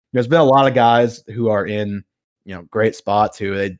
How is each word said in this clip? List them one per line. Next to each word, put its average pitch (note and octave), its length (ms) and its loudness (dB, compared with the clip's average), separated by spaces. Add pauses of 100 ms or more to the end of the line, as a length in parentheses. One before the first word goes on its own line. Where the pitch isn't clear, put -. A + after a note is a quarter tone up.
(120)
there's B2 140 -2
been D#3+ 140 2
a D#3 40 4
lot C3+ 220 4
of B2+ 80 0
guys A#2+ 480 2 (120)
who A2+ 140 -2
are G2+ 180 -2
in, G2+ 380 -6 (400)
you F#2+ 100 -16
know, F2+ 160 -14
great A2 240 -2
spots G#2 440 -2
who G2 160 -6
they, G2 260 -6